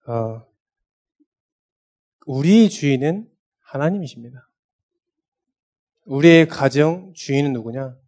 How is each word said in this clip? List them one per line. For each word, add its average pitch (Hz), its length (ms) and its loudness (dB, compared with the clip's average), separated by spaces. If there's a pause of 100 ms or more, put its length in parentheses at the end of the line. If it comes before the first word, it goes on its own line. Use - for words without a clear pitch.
어, 113 400 -8 (1800)
우리 180 420 4
주인은 147 600 -2 (300)
하나님이십니다. 135 880 -8 (1600)
우리의 160 420 6
가정 160 680 -2
주인은 139 400 -4
누구냐? 123 440 -10 (100)